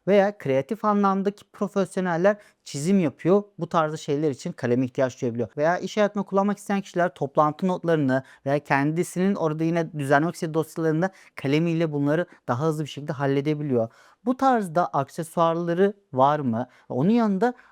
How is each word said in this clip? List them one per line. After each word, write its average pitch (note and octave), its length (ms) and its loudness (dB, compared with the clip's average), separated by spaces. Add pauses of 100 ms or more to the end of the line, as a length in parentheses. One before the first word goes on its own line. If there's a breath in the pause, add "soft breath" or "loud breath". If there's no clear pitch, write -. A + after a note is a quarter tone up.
Veya G3+ 300 4
kreatif C#3 480 -2
anlamdaki G3+ 680 0
profesyoneller F#3 840 0 (260 soft breath)
çizim E3+ 360 0
yapıyor. F3 440 2 (160)
Bu E3 100 -8
tarzda D#3 280 -2
şeyler D3+ 340 -2
için E3+ 200 -8
kaleme B2+ 340 -2
ihtiyaç B2+ 360 -4
duyabiliyor. A#2 360 -4
Veya D#3+ 200 0
iş - 200 -8
hayatında G3+ 260 0
kullanmak G3 340 -2
isteyen G3 240 -4
kişiler F3 320 -2
toplantı D3+ 540 0
notlarını D#3 560 2 (220 loud breath)
veya C#3 140 0
kendisinin D#3+ 760 0
orada D#3 280 -2
yine E3 300 -2
düzenlemek D3 420 2
istediği D#3+ 180 -6
dosyalarını D#3+ 560 0 (260 loud breath)
kalemiyle D#3+ 560 0
bunları D3 340 0 (220 loud breath)
daha B2 160 -2
hızlı D#3 200 -2
bir C#3 60 -10
şekilde D3 240 -10
halledebiliyor. C#3 760 0 (360 soft breath)
Bu B3+ 120 -2
tarzda G3+ 500 0
aksesuarları E3+ 1080 0 (200)
var C#3 260 4
mı? B2 280 -2 (220 soft breath)
Onun C3 200 0
yanında A3+ 440 0 (180 soft breath)